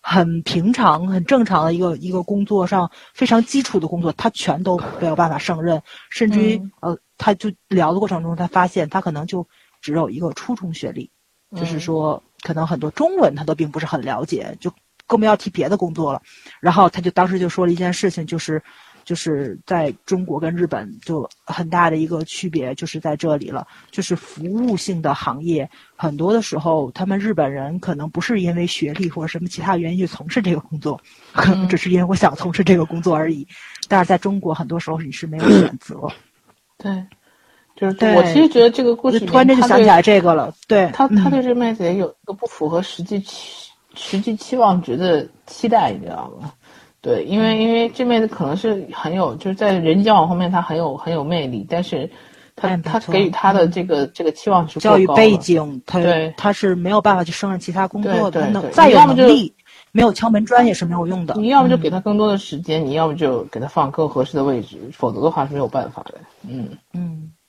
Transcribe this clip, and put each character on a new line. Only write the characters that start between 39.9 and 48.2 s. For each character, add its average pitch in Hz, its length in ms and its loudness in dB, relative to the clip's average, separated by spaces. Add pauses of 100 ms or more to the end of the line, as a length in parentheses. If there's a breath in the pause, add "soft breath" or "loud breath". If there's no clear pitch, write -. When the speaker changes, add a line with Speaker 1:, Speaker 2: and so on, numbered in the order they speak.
Speaker 1:
这 202 180 6
个 170 140 4
了， 147 160 0
Speaker 2:
他 - 60 -18 (100)
对 202 200 4
Speaker 1:
对， 170 60 -4
Speaker 2:
他， 277 140 2
Speaker 1:
嗯。 214 100 4
Speaker 2:
他 196 140 4
对 277 140 2
这 247 100 2
妹 240 180 0
子 220 120 -4
也 170 100 0
有 190 140 -2
一 - 180 -16
个 202 60 -10
不 196 160 -10
符 - 200 -6
合 170 140 0
实 - 220 -10
际 202 160 -4
期-， - 500 -16 (240)
实 - 260 -6
际 220 140 -2
期 - 220 -8
望 202 260 4
值 123 140 -4
的 165 300 0 (200)
期 - 220 -6
待， 196 240 2
你 90 120 -12
知 85 60 -12
道 71 180 -10 (120)
吗？ - 120 -14 (480 soft breath)
对， 107 240 -2
因 190 160 -2
为， 220 160 2
Speaker 1:
嗯。 220 40 0
Speaker 2:
因 226 120 2
为 233 180 2
这 254 140 -4
妹 240 160 2